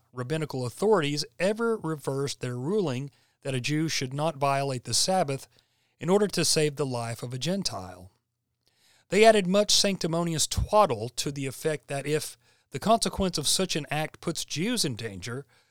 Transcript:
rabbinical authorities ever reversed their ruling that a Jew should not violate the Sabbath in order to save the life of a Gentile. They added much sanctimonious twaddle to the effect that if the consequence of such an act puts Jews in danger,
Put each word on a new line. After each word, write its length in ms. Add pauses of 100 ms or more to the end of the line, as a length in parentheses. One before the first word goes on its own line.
(120)
rabbinical 540
authorities 580 (140)
ever 400
reversed 640
their 160
ruling 540 (320)
that 120
a 60
Jew 280
should 240
not 240
violate 480
the 80
Sabbath 560 (500)
in 120
order 180
to 160
save 320
the 100
life 360
of 100
a 60
Gentile. 720 (960)
They 160
added 220
much 260
sanctimonious 760
twaddle 640
to 220
the 140
effect 420
that 180
if 300 (340)
the 80
consequence 600
of 100
such 260
an 160
act 300
puts 240
Jews 400
in 100
danger, 520 (240)